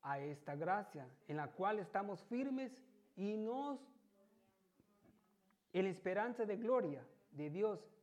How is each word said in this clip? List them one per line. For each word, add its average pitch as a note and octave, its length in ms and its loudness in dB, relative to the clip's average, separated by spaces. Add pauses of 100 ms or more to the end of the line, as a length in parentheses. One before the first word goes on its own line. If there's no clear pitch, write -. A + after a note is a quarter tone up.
a C#3 160 0
esta C#3+ 360 -4
gracia, E3 540 0 (200)
en D3+ 100 -2
la D3 120 -2
cual G#3 280 2
estamos G3 460 -2
firmes C4 480 -2 (440)
y G3+ 200 0
nos, B3+ 440 0 (1900)
en F#3 140 6
esperanza G#3 580 0
de G3+ 120 -2
gloria G3+ 500 2 (240)
de D3 180 -4
Dios. G3 400 0 (140)